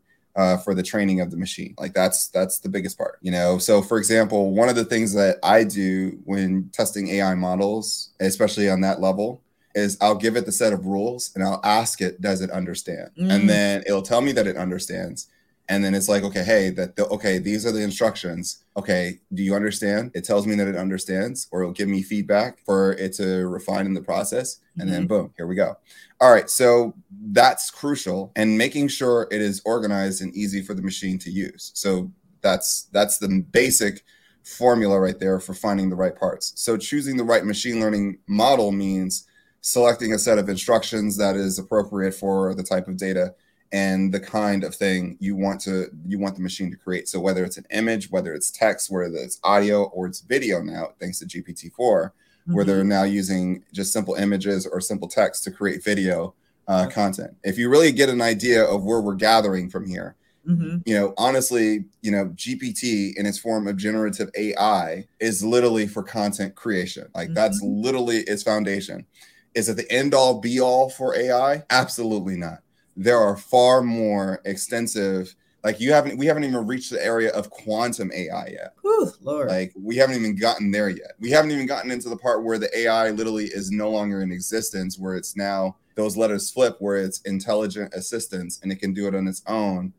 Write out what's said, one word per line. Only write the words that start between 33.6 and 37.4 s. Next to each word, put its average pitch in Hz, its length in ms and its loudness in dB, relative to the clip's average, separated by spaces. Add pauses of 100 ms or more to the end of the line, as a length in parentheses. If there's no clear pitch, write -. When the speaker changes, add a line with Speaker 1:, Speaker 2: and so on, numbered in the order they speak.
Speaker 1:
formula 113 560 4
right 95 200 0
there 95 200 0
for 95 160 -10
finding 98 340 0
the 90 60 -2
right 92 200 0
parts. - 420 -4
So 113 200 -2
choosing 139 400 -4
the 120 60 0
right 113 200 4